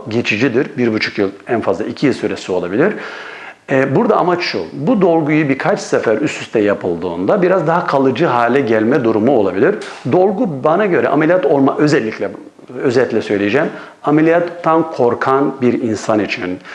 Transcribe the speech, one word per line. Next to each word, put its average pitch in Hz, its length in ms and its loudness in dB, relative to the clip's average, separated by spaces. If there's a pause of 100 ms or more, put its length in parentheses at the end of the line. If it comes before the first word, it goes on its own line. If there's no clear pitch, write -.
Geçicidir. 117 580 0 (100)
Bir 117 160 0
buçuk - 240 -4
yıl, 98 120 0 (180)
en 117 140 -2
fazla 101 240 -2
iki 120 200 -4
yıl 123 80 4
süresi 98 380 -6
olabilir. 98 420 0 (800)
Ee, 135 240 2
burada 214 220 2
amaç 175 240 0
şu. - 180 -4 (140)
Bu 185 280 0
dolguyu 156 480 2
birkaç 175 300 0
sefer 120 380 0
üst - 240 -4
üste - 180 -2
yapıldığında 95 800 0
biraz 180 260 2
daha 170 200 0
kalıcı 139 380 2
hale 120 360 2
gelme 113 420 2
durumu 113 280 2
olabilir. 113 440 2 (360)
Dolgu 185 520 0
bana 170 220 2
göre 143 220 2
ameliyat 160 380 2
olma, 139 320 2
özellikle, 117 520 0 (540)
özetle 117 380 2
söyleyeceğim, 101 460 0 (360)
ameliyattan 160 880 2
korkan 131 680 0
bir 120 200 2
insan 107 380 0
için, 90 400 -4 (160)